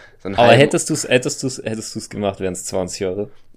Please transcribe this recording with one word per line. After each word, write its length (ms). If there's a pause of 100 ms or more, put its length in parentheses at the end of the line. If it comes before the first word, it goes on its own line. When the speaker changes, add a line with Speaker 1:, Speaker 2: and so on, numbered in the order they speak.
(200)
Speaker 1:
so 100
ein 60
Speaker 2:
Aber 160
Speaker 1:
halben 60
Speaker 2:
hättest 320
du's, 180
hättest 360
du's, 200
hättest 320
du's 140
gemacht, 300
wären's 260
zwanzig 400
Euro? 240 (280)